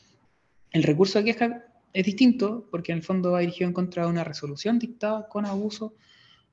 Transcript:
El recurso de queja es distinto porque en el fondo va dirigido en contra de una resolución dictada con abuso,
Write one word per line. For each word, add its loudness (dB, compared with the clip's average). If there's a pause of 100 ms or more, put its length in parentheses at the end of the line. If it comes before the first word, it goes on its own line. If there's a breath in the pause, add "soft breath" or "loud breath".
(720 soft breath)
El 2
recurso 4
de 2
queja -2 (280)
es 0
distinto 2
porque -6
en -2
el -8
fondo 0
va 2
dirigido 0
en -2
contra -2
de 0
una 0
resolución -2
dictada -6
con -4
abuso, -6 (580 soft breath)